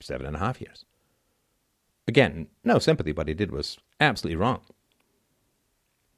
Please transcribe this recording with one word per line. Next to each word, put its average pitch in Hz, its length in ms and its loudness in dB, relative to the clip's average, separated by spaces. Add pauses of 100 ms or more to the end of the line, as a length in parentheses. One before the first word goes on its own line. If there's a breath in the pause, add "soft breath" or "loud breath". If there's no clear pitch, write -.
seven 65 260 -8
and 73 80 -8
a 76 60 -6
half 117 200 -4
years. - 240 -20 (1200)
Again, 113 400 4 (160)
no 226 160 4
sympathy. 90 320 0
What 76 160 -4
he 78 60 -2
did 92 180 -4
was - 260 -8 (220)
absolutely 98 360 2
wrong. 104 260 0 (1600)